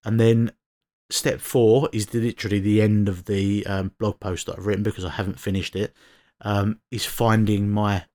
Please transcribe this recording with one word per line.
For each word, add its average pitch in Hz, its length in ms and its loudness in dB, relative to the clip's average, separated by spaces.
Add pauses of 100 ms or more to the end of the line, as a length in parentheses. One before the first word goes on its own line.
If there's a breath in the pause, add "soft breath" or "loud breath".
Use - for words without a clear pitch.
And 113 160 0
then 113 320 4 (600)
step 127 300 -2
four 120 500 4
is 107 160 -4
the, 120 120 -2
literally 110 400 -2
the 104 220 4
end 104 260 4
of 90 180 -6
the, 98 420 0
um, 95 320 -4
blog 104 200 -4
post 95 280 -6
that 90 100 -10
I've 92 80 -10
written 104 180 -2
because 104 220 -4
I 85 40 -6
haven't 98 300 -6
finished 95 360 -4
it, 98 180 -6 (480 soft breath)
um, 104 380 -2 (100)
is 113 160 -6
finding 107 640 2
my 104 460 0